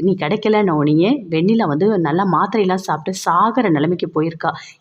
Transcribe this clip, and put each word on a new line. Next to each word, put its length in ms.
நீ 180
கிடைக்கலன்ன 520
உடனேயே 600
வெண்ணிலா 360
வந்து 320
நல்லா 260
மாத்திரையெல்லாம் 500
சாப்பிட்டு 440
சாகிற 500
நிலைமைக்கு 460
போயிருக்கா. 360